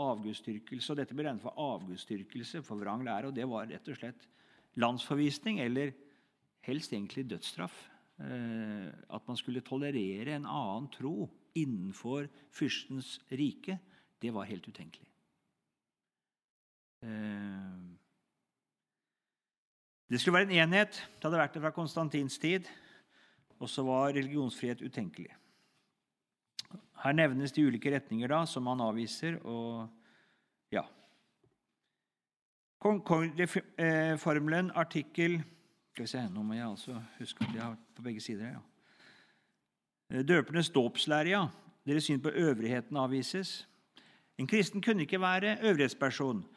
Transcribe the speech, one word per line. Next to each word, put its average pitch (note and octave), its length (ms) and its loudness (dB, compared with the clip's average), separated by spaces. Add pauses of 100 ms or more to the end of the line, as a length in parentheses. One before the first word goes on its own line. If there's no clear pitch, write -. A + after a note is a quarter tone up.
(100)
avgudsdyrkelse. A2 800 -4
Og C#3+ 80 0
dette B2+ 160 -4
ble D3+ 100 -2
regnet A#2 180 -4
for - 120 -8
avgudsdyrkelse, A2 1080 -6
for G#2 160 -6
vrang G#2 240 -2
lære, A#2 240 -2
og C#3+ 80 -6
det B2 120 -2
var A2+ 200 -4
rett - 200 -12
og C3+ 80 -8
slett - 320 -14 (520)
landsforvisning, C#3+ 800 2
eller C3 320 0 (720)
helst D3+ 280 -4
egentlig A#2+ 400 -4
dødsstraff. - 440 -8 (440)
Eh, A2+ 680 -6
at - 400 -12
man B2 120 -6
skulle B2 240 -4
tolerere C3 720 -2
en C#3+ 120 -8
annen B2+ 440 -4
tro D#3+ 360 -4 (280)
innenfor B2+ 720 -4 (240)
fyrstens - 640 -4 (140)
rike, C#3+ 440 -2 (440)
det A#2 120 -4
var G2 160 -6
helt G2 200 -10
utenkelig. E2+ 400 -18 (2000)
Eh, G2+ 720 -8 (2250)
det B2 120 2
skulle F3+ 180 6
være G3 100 6
en F#3 160 4
enhet. G3+ 320 4
Det - 320 -6
hadde E3 140 4
vært C#3+ 160 0
det D3 80 -2
fra D#3 100 0
Konstantins D3 640 -2
tid, F3 240 2 (960)
og B2 80 -6
så C#3 160 -2
var C3+ 320 4
religionsfrihet C3+ 640 -2
utenkelig. F#2+ 520 -8 (1700)
Her C#3 160 2
nevnes C#3 400 4
de D3+ 80 6
ulike A#2+ 240 2
retninger B2+ 400 -2
da, D#3 160 2
som C3 240 -4
man B2+ 160 0
avviser, A2+ 540 -2 (100)
og A#2 400 -6 (800)
ja. G2+ 160 -2 (2000)
Konkordreformelen, E3 1900 2
artikkel, E3+ 640 0 (540)
skal A#2+ 100 -6
vi A2+ 80 -6
se, B2+ 160 -4
nå G#2 160 -4
må G#2+ 140 -4
jeg A#2+ 100 -6
altså A2+ 320 -10 (160)
huske - 300 -6
at A3 100 -6
jeg A#2 80 -4
har A2+ 140 -8 (180)
på A#2 80 -14
begge A2 200 -6
sider G#2+ 260 -8
her, C3 80 -12
ja. A2+ 60 -18 (1500)
Eh, C3 180 0
døpernes E3 460 4
dåpslære, D#3+ 580 4
ja. G3 140 4 (420)
Deres D3 160 4
syn C#3 160 2
på D3+ 160 0
øvrigheten B2 640 2
avvises. C3+ 640 -2 (760)
En C3+ 140 -4
kristen G3+ 340 4
kunne G3 220 4
ikke F#3 160 2
være F#3+ 340 4 (140)
øvrighetsperson. C3 720 2 (120)